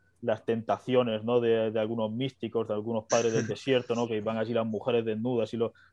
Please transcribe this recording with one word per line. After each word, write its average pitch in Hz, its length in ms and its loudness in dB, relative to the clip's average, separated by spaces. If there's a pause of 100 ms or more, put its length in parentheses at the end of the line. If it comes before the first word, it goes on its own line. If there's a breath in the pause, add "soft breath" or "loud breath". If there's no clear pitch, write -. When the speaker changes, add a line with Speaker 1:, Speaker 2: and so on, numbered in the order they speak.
(220)
Speaker 1:
las 113 240 -2
tentaciones, 113 800 0
¿no? 120 160 2
de, 113 320 4
de 110 80 0
algunos 110 320 -2
místicos, 117 560 -4
de 107 80 -2
algunos 107 300 -4
padres 117 280 2
del 110 140 0
Speaker 2:
<laughs> - 0 -
Speaker 1:
desierto, 120 480 0
¿no? 117 120 0
Que 110 140 -2
van 113 160 -2
allí 113 160 -2
las 113 120 2
mujeres 117 380 0
desnudas. 113 500 -2
Y 117 40 -4
lo, 113 160 -2 (200 soft breath)